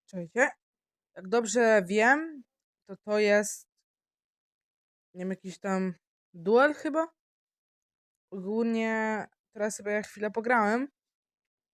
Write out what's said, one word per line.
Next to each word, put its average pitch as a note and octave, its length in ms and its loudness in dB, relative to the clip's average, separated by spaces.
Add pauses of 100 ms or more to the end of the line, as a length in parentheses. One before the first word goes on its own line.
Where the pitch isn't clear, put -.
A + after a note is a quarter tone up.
czekajcie, F#3+ 440 -2 (680)
jak F3+ 120 -14
dobrze A3 580 4
wiem, C4 580 2 (440)
to G3 100 -14
to G#3+ 220 -2
jest, G#3 480 2 (1500)
nie F3+ 60 -16
wiem, F#3 100 -6
jakiś F#3 300 -10
tam F#3+ 340 -2 (400)
duel A3+ 400 4
chyba? D#4 340 -4 (1200)
Ogólnie A3 960 -2 (280)
teraz G#3 220 -4
sobie G#3 280 -4
chwilę G#3 280 -8
pograłem A#3 560 0 (880)